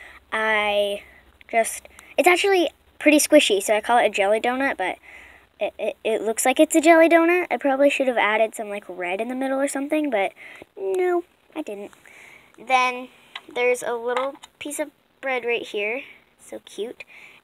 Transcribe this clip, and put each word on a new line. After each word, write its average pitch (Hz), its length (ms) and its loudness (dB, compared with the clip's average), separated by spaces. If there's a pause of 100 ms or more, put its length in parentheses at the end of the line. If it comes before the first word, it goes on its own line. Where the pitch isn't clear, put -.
(320)
I 208 720 -2 (460)
just, - 380 -2 (300)
it's 285 100 4
actually 359 420 2 (280)
pretty 294 200 4
squishy, 226 440 4
so 220 140 0
I 214 60 0
call 240 160 2
it 220 80 4
a 214 40 4
jelly 208 300 0
donut, 262 380 -2
but 185 200 -6 (640)
it, - 180 -6
it, - 260 -6
it 220 180 -2
looks 220 240 -4
like 262 140 0
it's 311 160 4
a 320 60 4
jelly 330 280 6
donut. 339 420 4
I 240 60 -2
probably 277 320 2
should 277 180 -2
have 240 100 0
added 214 380 0
some, 214 140 -10
like, 202 180 -10
red 180 340 -6
in 233 60 -6
the 254 80 -8
middle 269 240 -4
or 277 80 0
something, 294 420 -4
but 202 240 -2 (440)
no, 370 460 -2 (320)
I 311 60 -10
didn't. 202 300 -12 (640)
Then 254 520 -2 (440)
there's 247 300 0
a 240 100 -4
little 247 420 -4 (240)
piece 294 200 -12
of 302 120 -6 (300)
bread 254 240 -6
right 233 180 -2
here. 220 380 -6 (380)
So - 260 -18
cute. - 380 -12 (400)